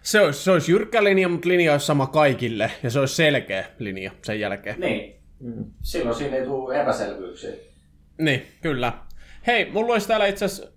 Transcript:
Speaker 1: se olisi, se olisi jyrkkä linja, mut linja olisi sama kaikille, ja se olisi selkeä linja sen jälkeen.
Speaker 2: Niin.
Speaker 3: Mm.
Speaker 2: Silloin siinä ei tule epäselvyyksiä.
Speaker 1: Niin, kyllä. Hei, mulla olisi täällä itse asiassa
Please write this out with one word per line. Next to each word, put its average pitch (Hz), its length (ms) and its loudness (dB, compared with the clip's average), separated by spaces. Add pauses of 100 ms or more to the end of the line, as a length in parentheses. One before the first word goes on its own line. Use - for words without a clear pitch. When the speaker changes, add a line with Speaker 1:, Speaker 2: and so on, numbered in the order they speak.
Speaker 1:
se 214 200 4
olisi, 147 220 2
se 190 80 4
olisi 165 200 4
jyrkkä 214 320 2
linja, 190 260 4
mut 170 160 -2
linja 175 260 4
olisi 143 140 2
sama 143 220 2
kaikille, 117 640 2 (120)
ja 123 60 -2
se 117 100 0
olisi 135 160 0
selkeä 127 500 2 (140)
linja 95 320 -6 (100)
sen 107 180 -6
jälkeen. 101 400 -6
Speaker 2:
Niin. - 360 -4 (240)
Speaker 3:
Mm. 117 260 -10 (160)
Speaker 2:
Silloin 120 340 -2
siinä 139 220 -4
ei 127 80 -2
tule 127 360 -2
epäselvyyksiä. 104 720 -4 (680)
Speaker 1:
Niin, 147 280 0 (160)
kyllä. 123 320 -2 (540)
Hei, 233 240 2
mulla 226 220 0
olisi 208 140 0
täällä 214 180 2
itse 202 200 -2
asiassa - 320 -8